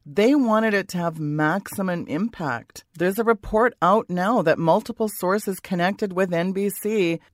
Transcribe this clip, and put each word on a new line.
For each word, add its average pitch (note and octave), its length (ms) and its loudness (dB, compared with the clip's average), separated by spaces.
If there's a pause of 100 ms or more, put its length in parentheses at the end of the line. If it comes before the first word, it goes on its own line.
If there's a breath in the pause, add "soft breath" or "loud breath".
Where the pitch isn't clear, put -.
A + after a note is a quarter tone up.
They G3+ 300 2
wanted A3+ 400 2
it G3 140 -2
to F3+ 100 -6
have E3 220 -4
maximum E3 880 -2
impact. D3+ 760 -6 (120)
There's F#3+ 260 0
a A3 40 0
report A3+ 580 0
out G3 280 2
now F#3 320 0
that D#3+ 160 2
multiple G#3 500 0
sources G3 520 -2
connected F#3+ 540 -2
with F3+ 200 0
N F3 160 0
B G3 200 0
C, F#3+ 500 0 (140)